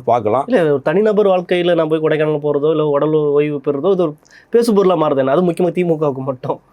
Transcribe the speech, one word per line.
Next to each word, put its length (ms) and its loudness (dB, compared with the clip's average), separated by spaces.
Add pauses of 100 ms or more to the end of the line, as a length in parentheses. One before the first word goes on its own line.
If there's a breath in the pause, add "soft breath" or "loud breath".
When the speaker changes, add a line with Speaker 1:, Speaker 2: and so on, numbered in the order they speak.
Speaker 1:
பார்க்கலாம். 420 0
Speaker 2:
இல்ல, 160 2
ஒரு 180 0
தனிநபர் 460 2
வாழ்க்கையில 480 0
நான் 160 0
போய் 120 0
கொடைக்கானல் 420 0
போறதோ, 240 0
இல்ல 160 0
உடல் 300 0 (160)
ஓய்வு 340 0
பெறுறதோ, 280 0
இது 120 0
ஒரு 80 -4 (360 soft breath)
பேசு 240 -2
பொருளா 220 2
மாறுதானே? 400 0
அது 80 2
முக்கியமா 280 -2
தி 120 -4
மு 140 0
கவுக்கு 260 -4
மட்டும். 340 -6 (160)